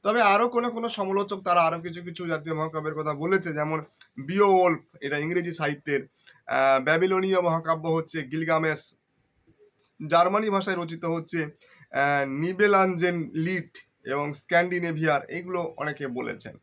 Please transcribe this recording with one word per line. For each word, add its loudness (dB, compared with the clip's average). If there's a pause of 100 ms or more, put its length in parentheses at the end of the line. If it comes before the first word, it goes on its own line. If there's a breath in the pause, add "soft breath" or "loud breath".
তবে 2
আরও 6
কোনো 0
কোনো -4
সমালোচক -2
তারা 4
আরও 2
কিছু -10
কিছু -10
জাতীয় -4
মহাকাব্যের -4
কথা -4
বলেছে, 0
যেমন -2 (320 soft breath)
বিওওল্ফ, 4 (200)
এটা -4
ইংরেজি -2
সাহিত্যের, -2 (400 soft breath)
আহ, 4
ব্যাবিলনীয় 2
মহাকাব্য 0
হচ্ছে -2
গিলগামেশ, -2 (1120)
জার্মানি 4
ভাষায় 0
রচিত -8
হচ্ছে, -2
আহ, -2
নিবেলাঞ্জেন 2
লিট -4 (260)
এবং -4
স্ক্যান্ডিনেভিয়ার, 0
এইগুলো -6
অনেকে -6
বলেছেন। -8